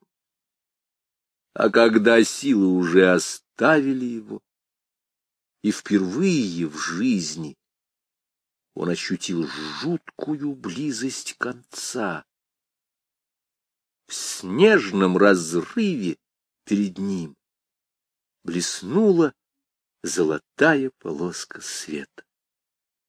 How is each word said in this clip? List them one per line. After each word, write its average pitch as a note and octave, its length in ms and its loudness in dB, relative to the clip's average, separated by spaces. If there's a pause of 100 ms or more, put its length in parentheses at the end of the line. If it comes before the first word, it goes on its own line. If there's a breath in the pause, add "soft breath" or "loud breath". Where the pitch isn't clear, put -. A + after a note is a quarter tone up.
(1500)
А A2+ 160 2
когда A2+ 540 6
силы G#2+ 440 0
уже F2+ 440 4
оставили C3+ 920 0
его, G#2+ 360 -10 (1200)
и G#2+ 80 2
впервые G2+ 960 0
в D2+ 100 -12
жизни E2 800 -4 (1160)
он F2 160 -4
ощутил E2+ 580 -4
жуткую C#3 1080 -8
близость B2 800 -8
конца, B2 880 -8 (1800)
в - 60 -14
снежном G2 1040 2
разрыве F#2 1000 2 (480)
перед G2+ 320 0
ним F#2+ 380 -6 (1080)
блеснула D3+ 920 0 (680)
золотая C3 1000 0
полоска - 640 -8
света. - 600 -12 (840)